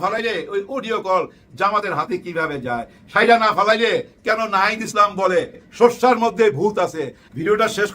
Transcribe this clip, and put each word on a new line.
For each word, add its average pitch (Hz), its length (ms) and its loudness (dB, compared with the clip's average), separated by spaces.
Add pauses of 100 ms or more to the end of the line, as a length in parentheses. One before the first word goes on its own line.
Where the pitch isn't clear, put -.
ফালাইলে 220 320 -2 (180)
ওই 196 80 -2 (140)
অডিও 220 320 -4
কল 185 160 2 (360)
জামাতের 202 400 0
হাতে 165 260 -4
কিভাবে 160 320 -4 (100)
যায়? 120 180 -4 (280)
সাইরা 226 320 6
না 214 120 4
ফালাইলে 214 360 2 (340)
কেন 220 140 0 (140)
নাহিদ 208 340 0
ইসলাম 208 220 2 (120)
বলে 185 180 2 (380)
শস্যার 240 460 4
মধ্যে 220 200 2 (140)
ভূত 208 180 0 (100)
আছে? 160 160 -8 (340)
ভিডিওটা 208 300 2 (100)
শেষ 202 180 0